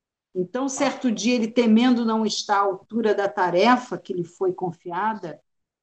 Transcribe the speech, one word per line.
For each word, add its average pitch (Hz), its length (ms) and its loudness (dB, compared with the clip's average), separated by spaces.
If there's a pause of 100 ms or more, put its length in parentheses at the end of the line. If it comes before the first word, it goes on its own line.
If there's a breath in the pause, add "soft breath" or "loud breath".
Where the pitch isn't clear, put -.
(340)
Então, 247 340 -4
certo 262 440 -2
dia, 208 240 0
ele 220 120 -2
temendo 233 560 4
não 220 220 0
estar 208 300 -2
à 202 60 2
altura 208 520 -2
da 196 140 0
tarefa 185 680 2
que - 140 -12
lhe 175 120 -4
foi 180 280 -4
confiada, 180 880 -6 (420)